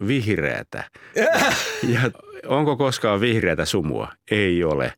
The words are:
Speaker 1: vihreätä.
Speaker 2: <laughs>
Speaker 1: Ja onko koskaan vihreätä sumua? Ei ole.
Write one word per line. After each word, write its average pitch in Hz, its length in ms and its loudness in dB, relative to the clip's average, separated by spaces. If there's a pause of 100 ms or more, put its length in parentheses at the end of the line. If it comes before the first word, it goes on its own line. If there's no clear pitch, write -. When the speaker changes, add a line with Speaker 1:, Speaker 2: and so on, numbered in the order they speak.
Speaker 1:
vihreätä. 92 760 -2 (320)
Speaker 2:
<laughs> 247 800 0
Speaker 1:
Ja 117 60 2 (480)
onko 143 300 2
koskaan 117 440 2
vihreätä 95 440 2
sumua? 73 420 -2 (240)
Ei 92 320 2
ole. 69 340 0